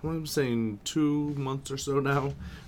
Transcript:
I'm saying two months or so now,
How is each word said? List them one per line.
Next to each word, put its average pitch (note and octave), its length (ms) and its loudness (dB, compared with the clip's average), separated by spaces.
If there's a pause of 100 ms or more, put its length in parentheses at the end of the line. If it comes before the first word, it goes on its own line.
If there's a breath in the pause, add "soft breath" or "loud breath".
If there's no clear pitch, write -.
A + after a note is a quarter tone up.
I'm D#3+ 220 -2
saying A#2 560 0
two D3 540 2
months C3+ 340 -2
or C3+ 60 -4
so C#3 240 2
now, C#3 340 2 (340 loud breath)